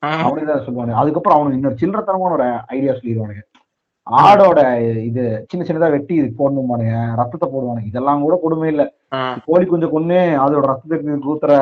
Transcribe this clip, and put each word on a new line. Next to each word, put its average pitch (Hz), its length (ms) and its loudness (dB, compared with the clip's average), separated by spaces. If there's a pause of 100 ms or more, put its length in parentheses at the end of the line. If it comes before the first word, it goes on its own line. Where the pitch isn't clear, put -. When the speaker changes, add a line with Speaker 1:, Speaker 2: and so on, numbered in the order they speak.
Speaker 1:
ஆ. 151 140 -2
Speaker 2:
அவனுக்கு 165 360 -2
தான் 139 140 -4
சொல்லுவானுங்க. 120 340 -2
அதுக்கப்புறம் 151 380 2
அவனுக்கு 139 220 0
இன்னொரு 135 200 -2
சில்லறத்தனமான 185 580 -2
ஒரு 123 120 0 (160)
ஐடியா 135 260 -2
சொல்லிடுவானுங்க. 110 520 -6 (640)
ஆடோட 180 540 6 (420)
இது 120 200 -4 (240)
சின்ன 180 180 -6
சின்னதா 165 260 0
வெட்டி 143 240 -2
இது 143 140 2
போடணுமானுங்க, 123 680 -2 (220)
ரத்தத்தை 123 320 -2
போடுவானுங்க. 123 380 -6
இதெல்லாம் 139 360 -2
கூட 156 140 2
கொடுமை 160 320 -2
இல்ல. 147 160 0 (280)
Speaker 1:
ஆ. 135 60 -4 (260)
Speaker 2:
கோழி 180 220 2
குஞ்சை 170 220 0
கொன்னு 165 300 0 (200)
அதோட 143 280 2
ரத்தத்தை 147 480 -4 (120)
ஊத்துற 147 360 2